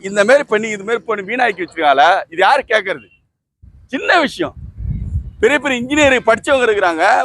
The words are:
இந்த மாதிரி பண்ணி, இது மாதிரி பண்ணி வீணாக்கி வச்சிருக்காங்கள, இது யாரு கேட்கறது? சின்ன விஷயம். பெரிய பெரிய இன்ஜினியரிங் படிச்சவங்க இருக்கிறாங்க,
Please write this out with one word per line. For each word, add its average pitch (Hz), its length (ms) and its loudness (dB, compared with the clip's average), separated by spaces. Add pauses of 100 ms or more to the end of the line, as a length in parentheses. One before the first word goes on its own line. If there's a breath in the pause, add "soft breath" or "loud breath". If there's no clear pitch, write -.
இந்த 202 200 0
மாதிரி 285 240 4
பண்ணி, 220 240 0
இது 196 120 -12
மாதிரி 233 200 -4
பண்ணி 208 220 -4
வீணாக்கி 226 340 -2
வச்சிருக்காங்கள, 147 420 2 (260)
இது 165 140 -6
யாரு 254 160 4 (100)
கேட்கறது? 185 360 -4 (880)
சின்ன 359 320 0
விஷயம். 170 300 -8 (840)
பெரிய 262 220 2
பெரிய 262 180 -2
இன்ஜினியரிங் 269 480 2
படிச்சவங்க 240 380 2
இருக்கிறாங்க, 180 360 0 (220)